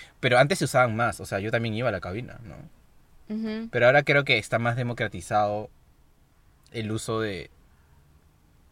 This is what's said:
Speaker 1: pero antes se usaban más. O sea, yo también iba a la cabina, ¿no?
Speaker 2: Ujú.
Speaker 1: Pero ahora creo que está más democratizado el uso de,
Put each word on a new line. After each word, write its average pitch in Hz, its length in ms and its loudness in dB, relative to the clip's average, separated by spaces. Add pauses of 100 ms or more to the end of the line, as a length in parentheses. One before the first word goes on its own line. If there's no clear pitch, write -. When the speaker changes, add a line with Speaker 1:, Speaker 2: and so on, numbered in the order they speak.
(220)
Speaker 1:
pero 123 180 4
antes 147 200 4
se 165 60 0
usaban 123 300 2
más. 117 240 -2
O 95 60 -12
sea, 98 140 -4
yo 110 120 -4
también 117 220 0
iba 117 160 -2
a - 20 0
la 92 80 -2
cabina, 104 440 -10
¿no? - 920 -16
Speaker 2:
Ujú. 220 360 -6
Speaker 1:
Pero 120 160 4
ahora 143 160 6
creo 143 200 2
que 139 140 2
está 113 220 -2
más 117 180 -2
democratizado 107 920 -2 (1000)
el 107 200 -6
uso 113 280 -4
de, 98 300 -6 (1200)